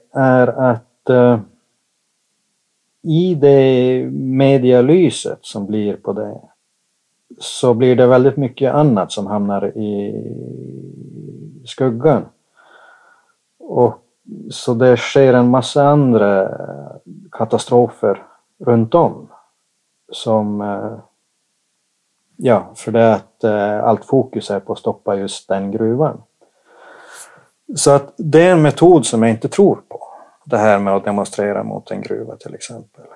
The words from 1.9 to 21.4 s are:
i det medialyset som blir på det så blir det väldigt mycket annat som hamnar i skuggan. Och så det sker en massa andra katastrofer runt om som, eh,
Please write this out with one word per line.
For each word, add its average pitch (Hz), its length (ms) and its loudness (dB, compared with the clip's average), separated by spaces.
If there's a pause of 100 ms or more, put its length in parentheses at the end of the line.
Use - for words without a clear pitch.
i 170 320 0
det 131 800 4
medialyset 135 1300 2
som 101 260 -10
blir 104 300 -4
på - 160 -8
det 104 280 -10 (1000)
så - 360 -2
blir 123 220 2
det 127 100 6
väldigt 127 300 4
mycket 135 380 -2
annat 127 380 0
som 101 140 -8
hamnar 101 520 -4
i 104 360 -6 (1500)
skuggan. 127 580 0 (1400)
Och 135 400 -2 (520)
så - 240 -6
det 123 220 4
sker 135 380 2
en 123 160 4
massa 131 380 0
andra 110 680 2 (720)
katastrofer 117 920 -2 (360)
runt 117 360 0
om 147 340 0 (840)
som, 107 480 -4
eh, 104 380 -10 (1400)